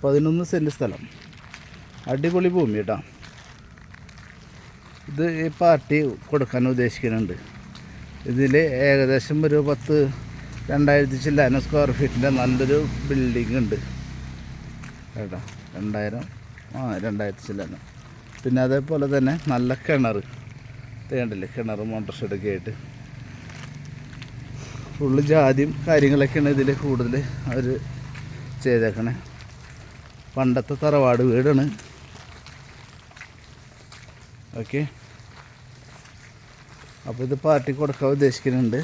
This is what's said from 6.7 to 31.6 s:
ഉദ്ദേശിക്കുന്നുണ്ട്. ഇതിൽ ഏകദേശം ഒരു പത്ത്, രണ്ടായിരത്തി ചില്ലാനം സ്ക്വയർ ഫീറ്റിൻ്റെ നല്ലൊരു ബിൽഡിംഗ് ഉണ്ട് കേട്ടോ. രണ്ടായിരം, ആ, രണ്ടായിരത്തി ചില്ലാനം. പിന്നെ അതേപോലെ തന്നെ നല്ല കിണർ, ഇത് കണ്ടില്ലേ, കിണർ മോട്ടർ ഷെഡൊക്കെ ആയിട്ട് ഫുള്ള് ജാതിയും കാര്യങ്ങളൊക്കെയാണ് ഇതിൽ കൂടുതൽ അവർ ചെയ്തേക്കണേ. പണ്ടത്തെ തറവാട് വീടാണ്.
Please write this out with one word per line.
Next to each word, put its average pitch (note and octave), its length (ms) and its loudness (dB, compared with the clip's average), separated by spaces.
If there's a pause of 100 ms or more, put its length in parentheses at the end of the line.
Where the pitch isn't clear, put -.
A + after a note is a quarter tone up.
ഉദ്ദേശിക്കുന്നുണ്ട്. A2+ 640 0 (1000)
ഇതിൽ C3 240 4 (340)
ഏകദേശം C3+ 500 4 (100)
ഒരു D3 100 4 (100)
പത്ത്, D3 280 0 (760)
രണ്ടായിരത്തി C#3+ 540 4
ചില്ലാനം C#3 420 4
സ്ക്വയർ D3 320 2
ഫീറ്റിൻ്റെ C3+ 320 2 (100)
നല്ലൊരു B2+ 380 4 (300)
ബിൽഡിംഗ് A#2+ 520 0
ഉണ്ട് G#2+ 160 0 (1400)
കേട്ടോ. G2+ 260 -8 (360)
രണ്ടായിരം, G#2 480 -4 (540)
ആ, - 20 -6 (260)
രണ്ടായിരത്തി G#2 420 -4
ചില്ലാനം. F#2+ 320 -8 (640)
പിന്നെ B2+ 240 2
അതേപോലെ C#3+ 480 0
തന്നെ C3+ 200 2 (180)
നല്ല B2 340 0
കിണർ, B2 320 2 (840)
ഇത് - 160 -8
കണ്ടില്ലേ, G2+ 340 -6
കിണർ A2 280 -6 (100)
മോട്ടർ G#2 260 -8
ഷെഡൊക്കെ G2+ 360 -4
ആയിട്ട് F#2+ 200 -8 (2250)
ഫുള്ള് C#3+ 320 2
ജാതിയും D3+ 420 6 (160)
കാര്യങ്ങളൊക്കെയാണ് C#3+ 680 6
ഇതിൽ C3+ 140 4 (140)
കൂടുതൽ B2 320 0 (360)
അവർ B2 140 0 (1000)
ചെയ്തേക്കണേ. A2+ 480 2 (1200)
പണ്ടത്തെ C3 440 0
തറവാട് C3+ 480 4
വീടാണ്. C3+ 340 4 (3000)